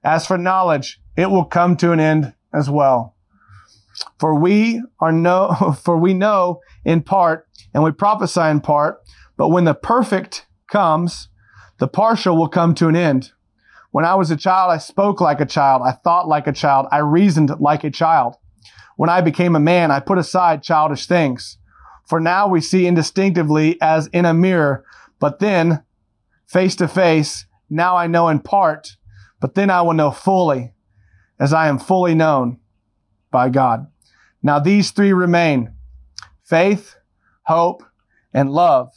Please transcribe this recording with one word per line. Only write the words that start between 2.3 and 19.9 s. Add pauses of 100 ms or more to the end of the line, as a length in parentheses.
as
well. (1000)
For
we (180)
are
no,
<laughs>
for
we
know (220)
in
part, (260)
and
we
prophesy
in
part, (360)
but
when
the
perfect (200)
comes, (500)
the
partial
will
come
to
an
end. (580)
When
I
was
a
child,
I
spoke
like
a
child.
I
thought
like
a
child.
I
reasoned
like
a
child. (600)
When
I
became
a
man,